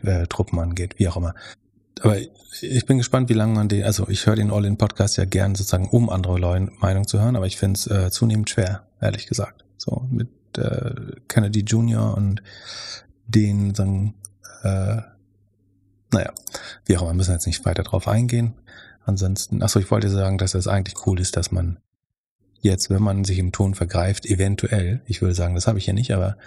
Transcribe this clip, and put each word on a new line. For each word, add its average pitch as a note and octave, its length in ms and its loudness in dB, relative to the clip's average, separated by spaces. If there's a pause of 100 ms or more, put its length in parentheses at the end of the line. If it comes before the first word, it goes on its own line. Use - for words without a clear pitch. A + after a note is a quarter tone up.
äh, F2+ 240 0
Truppen - 300 -2
angeht, E2+ 400 -4
wie G2 100 2
auch E2+ 100 -4
immer. E2+ 180 -4 (680)
Aber G#2+ 160 4 (440)
ich C3 240 0
bin C3+ 120 4
gespannt, B2 320 2
wie A#2 40 2
lange A2 200 2
man G#2 140 2
den, G2+ 160 0
also G2 240 0
ich - 180 -2
höre G#2+ 100 4
den G#2 160 0
All-In-Podcast G#2 680 0
ja G2 80 2
gern G2 280 2
sozusagen, F#2+ 360 0
um A#2 200 4
andere F#2 300 0
Leu-, F2+ 280 2 (120)
Meinung F#2+ 280 2
zu G2+ 120 2
hören, A#2+ 160 2
aber F#2+ 100 -2
ich F#2+ 120 -4
find's, G2 300 0
äh, F#2+ 220 0
zunehmend G#2+ 400 0
schwer, G2 380 -2 (140)
ehrlich - 260 -2
gesagt. - 380 -6 (120)
So - 320 -6
mit, A#2 200 -2 (280)
äh, - 360 -4 (340)
Kennedy G#2 400 2
Junior A2 480 2
und G2+ 260 0 (840)
den, G2+ 480 2
sagen, G2 400 0 (480)
äh, G2 380 0 (1120)
naja, - 200 2 (520)
wie F#2+ 120 4
auch F2 40 0
immer, E2+ 140 0
müssen F#2 140 2
wir F2+ 60 2
jetzt - 120 -4
nicht - 180 -2
weiter - 180 0
drauf - 240 -2
eingehen. A#2 460 0 (500)
Ansonsten, F#2+ 600 -2
ach F#2+ 60 2
so, - 100 2
ich F#2+ 100 0
wollte G2+ 200 2
sagen, G2 280 0
dass F#2+ 160 -2
es F#2 140 0
eigentlich G2 400 -2
cool F2+ 120 2
ist, F#2 160 -4
dass - 160 -2
man F2 280 -2 (800)
jetzt, F#2+ 300 2
wenn G2 100 2
man G2 240 0
sich F#2 140 -2
im F2+ 120 -2
Ton F#2+ 220 0
vergreift, F2+ 540 -2
eventuell, G2 800 0
ich - 140 -6
würde F#2 120 2
sagen, F2 220 -2
das F2 100 -2
habe G#2 140 2
ich - 60 -6
hier F#2+ 100 -2
nicht, A#2 180 -2
aber, G2 340 -2